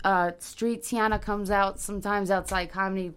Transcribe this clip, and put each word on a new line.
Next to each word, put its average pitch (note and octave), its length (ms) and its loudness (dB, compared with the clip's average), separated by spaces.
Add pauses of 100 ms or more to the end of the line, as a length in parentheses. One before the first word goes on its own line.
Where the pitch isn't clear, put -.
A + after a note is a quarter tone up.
uh, F3+ 340 4
Street A#3 440 -4
Tiana G#3+ 380 0
comes G#3 300 -2
out G3 300 2
sometimes G3+ 500 -2
outside F#3 400 0
comedy F#3+ 460 -2